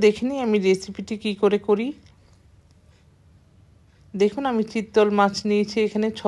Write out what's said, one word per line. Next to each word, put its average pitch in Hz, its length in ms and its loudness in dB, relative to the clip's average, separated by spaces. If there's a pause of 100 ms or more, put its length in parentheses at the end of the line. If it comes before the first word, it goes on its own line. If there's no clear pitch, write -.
দেখে 214 200 2
নিই 269 200 -4
আমি 214 140 2
রেসিপিটি 190 640 -2
কী 214 80 -4 (100)
করে 208 180 2
করি। 208 280 0 (2250)
দেখুন, 208 380 0
আমি 220 200 0
চিতল 214 380 2 (100)
মাছ 202 160 2 (140)
নিয়েছি 208 280 -2 (100)
এখানে 214 200 -2 (120)
ছ - 80 -14